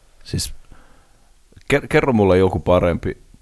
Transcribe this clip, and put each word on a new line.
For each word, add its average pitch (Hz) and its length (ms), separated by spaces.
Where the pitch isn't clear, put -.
Siis - 300
ker-, 139 140
kerro 151 260
mulle 98 240
joku 92 220
parempi, 90 580